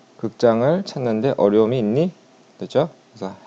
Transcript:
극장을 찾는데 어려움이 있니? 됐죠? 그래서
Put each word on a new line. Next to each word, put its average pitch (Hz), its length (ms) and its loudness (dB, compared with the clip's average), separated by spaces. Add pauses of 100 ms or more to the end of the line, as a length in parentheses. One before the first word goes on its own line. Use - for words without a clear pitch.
(180)
극장을 120 680 0
찾는데 123 520 -2
어려움이 110 420 2
있니? 123 340 0 (460)
됐죠? 131 320 -2 (220)
그래서 98 220 -10 (120)